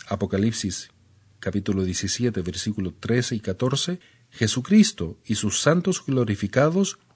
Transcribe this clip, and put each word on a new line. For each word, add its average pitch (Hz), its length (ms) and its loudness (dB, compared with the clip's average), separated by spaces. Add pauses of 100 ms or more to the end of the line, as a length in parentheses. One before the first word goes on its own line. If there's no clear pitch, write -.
Apocalipsis, 98 800 -2 (500)
capítulo 98 440 -2
diecisiete, 98 580 -2
versículo 90 520 -4
trece 120 420 -2
y 107 40 -4
catorce, 131 600 -2 (300)
Jesucristo 127 920 4
y 107 120 -2
sus - 260 -2
santos 170 440 2
glorificados 131 920 0 (180)